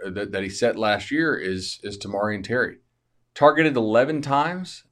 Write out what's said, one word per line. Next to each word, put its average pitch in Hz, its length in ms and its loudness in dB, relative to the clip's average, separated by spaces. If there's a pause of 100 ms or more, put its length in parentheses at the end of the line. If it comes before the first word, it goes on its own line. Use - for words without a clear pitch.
uh, 95 60 -8
that, 101 220 -6
that 98 100 -4
he 98 60 -6
set 113 280 0
last 104 340 -2
year 147 260 0
is, 92 460 -6
is 101 160 -12
Tamorrion 101 460 -4
Terry. 113 320 -2 (580)
Targeted 151 420 6
eleven 123 460 4
times 160 680 -2